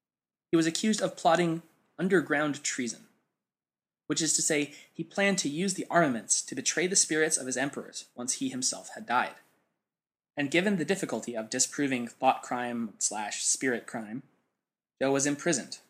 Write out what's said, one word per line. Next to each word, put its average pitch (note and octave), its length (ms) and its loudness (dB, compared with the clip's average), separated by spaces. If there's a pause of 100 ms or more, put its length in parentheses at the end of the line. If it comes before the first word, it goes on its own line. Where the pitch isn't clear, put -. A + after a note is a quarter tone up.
(520)
He E3+ 60 6
was D#3+ 100 4
accused G#3 340 0
of F3+ 160 -2
plotting E3 460 4 (340)
underground D3+ 680 2
treason, - 420 -6 (1000)
which D3+ 140 -2
is D#3 120 2
to - 80 2
say, D3 320 0 (200)
he E3 100 -6
planned G3 360 0
to D3 100 0
use F#3 240 0
the - 160 -8
armaments C#3 540 2
to - 100 -10
betray C3+ 320 0
the F#3 100 0
spirits D#3 420 2
of B2+ 100 -6
his B2+ 100 -4
emperors B2+ 480 -6 (100)
once B2 180 -4
he C3+ 160 -2
himself - 440 -4
had A2 140 -12
died. A#2 280 0 (1000)
And C#3+ 160 -2
given F#3 260 4
the D3+ 80 -2
difficulty B2+ 500 -2
of A2 140 -6
disproving B2+ 580 0
thought - 360 2
crime A#2+ 560 -4
slash G#2 440 -4
spirit B2 440 0
crime, A2+ 360 -10 (800)
Zhou C3+ 120 4
was C#3 120 2
imprisoned, D3 520 -2 (120)